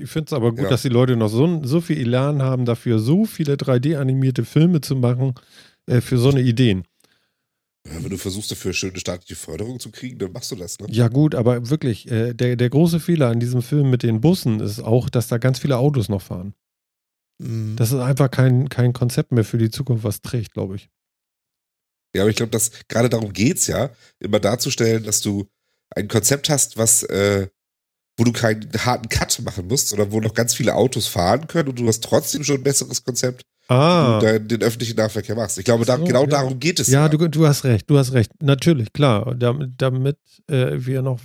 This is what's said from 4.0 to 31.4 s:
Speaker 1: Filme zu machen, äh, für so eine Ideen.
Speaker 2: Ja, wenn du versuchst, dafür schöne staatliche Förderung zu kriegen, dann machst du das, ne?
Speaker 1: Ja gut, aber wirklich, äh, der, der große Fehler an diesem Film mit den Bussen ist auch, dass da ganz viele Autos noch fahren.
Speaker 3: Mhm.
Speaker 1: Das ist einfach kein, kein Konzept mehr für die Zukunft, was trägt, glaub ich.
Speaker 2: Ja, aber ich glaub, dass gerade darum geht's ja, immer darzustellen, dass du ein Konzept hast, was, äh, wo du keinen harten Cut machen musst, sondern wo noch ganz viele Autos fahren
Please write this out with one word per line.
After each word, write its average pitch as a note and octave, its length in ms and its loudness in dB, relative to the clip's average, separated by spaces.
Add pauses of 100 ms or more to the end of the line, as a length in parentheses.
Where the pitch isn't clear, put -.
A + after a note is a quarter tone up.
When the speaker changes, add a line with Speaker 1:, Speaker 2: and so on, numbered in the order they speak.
Speaker 1:
Filme E3 340 4
zu C#3 160 -4
machen, B2+ 380 0 (520)
äh, B2 140 2
für B2+ 160 0
so B2 140 4
eine C#3 120 2
Ideen. A#2 420 2 (1040)
Speaker 2:
Ja, D#2+ 160 -12
wenn C3 60 -8
du F#2+ 80 -6
versuchst, G2 320 -8
dafür F#2+ 240 -6
schöne F2+ 260 -6
staatliche - 340 -10
Förderung A#2+ 460 -10
zu A2+ 100 -16
kriegen, A#2+ 280 -14
dann F#2+ 140 -6
machst B2+ 180 -12
du C3 60 -10
das, F2 220 -12
ne? G2 120 -14
Speaker 1:
Ja A#2 180 4
gut, C#3+ 260 2
aber A#2+ 360 0
wirklich, C#3+ 400 -4
äh, A#2 240 -2
der, B2 200 -2
der B2 160 2
große E3 300 2
Fehler D3+ 300 2
an A#2 100 0
diesem A#2+ 220 -2
Film D3 260 2
mit B2 140 2
den A2+ 180 0
Bussen B2+ 400 2
ist G#2 200 -6
auch, A#2+ 280 2
dass A#2+ 200 0
da A#2+ 100 0
ganz C3 200 0
viele C3+ 200 0
Autos C3 320 0
noch G2 100 -2
fahren. F#2+ 340 -12 (840)
Speaker 3:
Mhm. A2 380 -6
Speaker 1:
Das A#2 140 0
ist C#3 80 -2
einfach C3 320 2
kein, B2+ 380 2
kein B2 240 0
Konzept B2 400 -2
mehr A#2 120 4
für - 140 -4
die A2+ 120 2
Zukunft, A#2 340 -4
was G#2 160 -4
trägt, A#2 320 -8
glaub G2+ 220 -8
ich. - 160 -16 (1200)
Speaker 2:
Ja, F#2+ 80 0
aber G#2+ 80 4
ich A2 60 0
glaub, A2+ 140 -4
dass A2+ 200 -2 (180)
gerade A#2+ 200 2
darum A2 240 -4
geht's A#2+ 340 0
ja, A2 240 -2 (280)
immer G#2 220 0
darzustellen, A2+ 640 0
dass - 160 -2
du G2+ 260 -4 (480)
ein G#2 140 -4
Konzept B2 420 0
hast, - 260 0
was, A2 280 2
äh, G2 440 0 (720)
wo A2+ 60 4
du A#2+ 80 2
keinen A2 380 -2 (140)
harten B2 240 -2
Cut - 320 -2
machen F2+ 280 -8
musst, C3 200 -2
sondern G2+ 240 -2
wo A2 80 0
noch A2 140 -2
ganz A#2 200 0
viele A#2 200 0
Autos A#2 320 0
fahren A#2 400 0